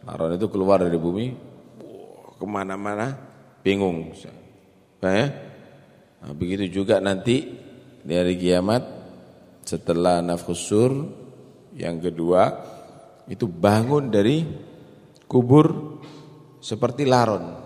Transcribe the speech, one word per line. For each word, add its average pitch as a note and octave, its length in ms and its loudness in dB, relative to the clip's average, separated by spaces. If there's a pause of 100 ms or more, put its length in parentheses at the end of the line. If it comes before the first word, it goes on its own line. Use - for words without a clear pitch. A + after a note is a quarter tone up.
Laron E2 280 -4
itu G#2 120 -2
keluar F#2+ 320 4
dari F2 160 2
bumi, F2 300 -2 (540)
wah, - 600 -20
kemana-mana, G2+ 720 -6 (480)
bingung. F2+ 560 0 (880)
Eh? G#2 240 2 (920)
Nah, D2 120 -16
begitu F#2 480 -4
juga G2 200 2
nanti G2 440 0 (560)
di C#2+ 160 -8
hari F2+ 240 2
kiamat, F2+ 400 2 (880)
setelah F2 580 0
nafkhus F2 380 -4
sur A#2 300 2 (840)
yang E2+ 240 -6
kedua, F2 480 2 (800)
itu F#2+ 160 -4
bangun A2 640 2
dari G#2+ 320 2 (880)
kubur C#3 720 4 (640)
seperti B2 400 -2
laron A2 600 2